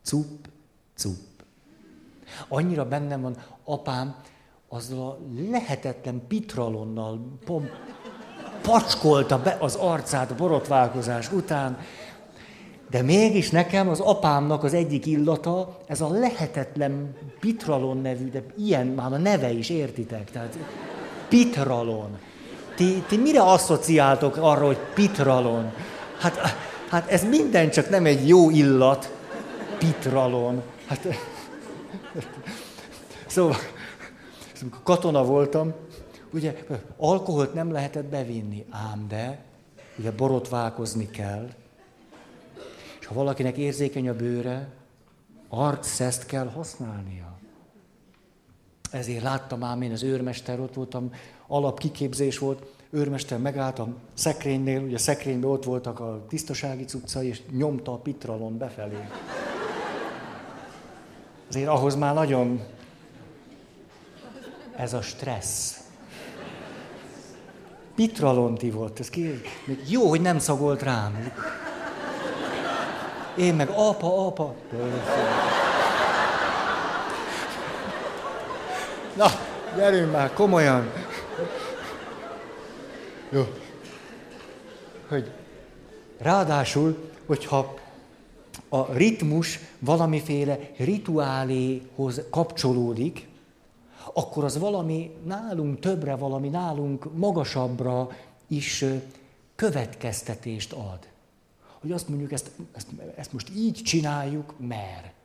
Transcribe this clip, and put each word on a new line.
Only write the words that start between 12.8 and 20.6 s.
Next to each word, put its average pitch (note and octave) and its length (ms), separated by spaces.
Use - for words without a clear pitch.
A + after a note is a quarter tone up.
De B2+ 120
mégis G3 480
nekem F3 380
az D#3+ 120
apámnak D3+ 640
az C#3+ 100
egyik D3+ 320
illata, D#3+ 800
ez D3 140
a D#3 80
lehetetlen D3 1080
pitralon D3 560
nevű, C3 340
de C3 140
ilyen F3+ 300
már C3 260
a C#3 40
neve D#3+ 340
is, A#2 180
értitek? A2+ 600
Tehát A#2 280